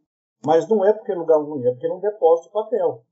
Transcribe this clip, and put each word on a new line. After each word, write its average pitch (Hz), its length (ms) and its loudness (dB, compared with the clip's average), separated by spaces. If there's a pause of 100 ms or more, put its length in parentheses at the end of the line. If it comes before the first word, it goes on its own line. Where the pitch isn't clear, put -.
(460)
mas 160 220 2
não 214 180 0
é 214 80 4
porque - 180 -8
é 185 40 -6
lugar 160 220 2
ruim, 147 280 -6
é 123 60 2
porque 123 160 -4
é 170 60 4
um 185 60 -10
depósito 175 480 0
de - 60 -20
papel. 208 580 -4